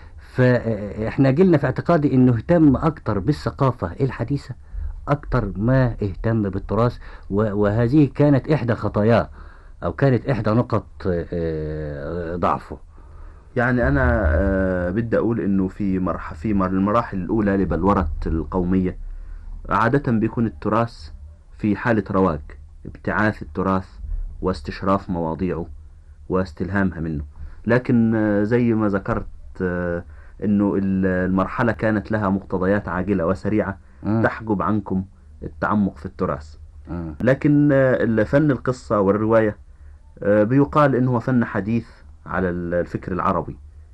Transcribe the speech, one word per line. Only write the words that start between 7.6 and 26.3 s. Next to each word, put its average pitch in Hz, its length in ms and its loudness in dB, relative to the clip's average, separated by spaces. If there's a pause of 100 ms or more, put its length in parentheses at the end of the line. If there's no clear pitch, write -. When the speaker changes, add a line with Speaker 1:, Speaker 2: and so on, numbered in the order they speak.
Speaker 1:
كانت 147 360 4
إحدى 117 240 0
خطاياه 104 540 2 (540)
أو 87 100 -2
كانت 135 360 2
إحدى 110 200 0
نقط، 113 360 0 (220)
آه، 80 1300 -4
ضعفه. 80 420 -2 (760)
Speaker 2:
يعني 123 320 2
أنا، 127 380 2
آه، 92 640 2
بدي 110 280 0
أقول 110 220 2
إنه 95 280 0
في 95 320 -2
مرح-، 85 340 -4
في 110 200 -2
مر-، 92 160 2
المراحل 98 480 0
الأولى 101 400 0
لبلورة 92 520 2 (180)
القومية 90 680 0 (720)
عادة 120 420 2
بيكون 113 340 0
التراث 110 640 -2 (480)
في 104 180 0
حالة 110 360 0
رواج، 92 300 2 (440)
ابتعاث 104 560 -2
التراث 95 460 -2 (540)
واستشراف 95 680 -2
مواضيعه 82 560 -4 (640)
واستلهامها 92 680 -2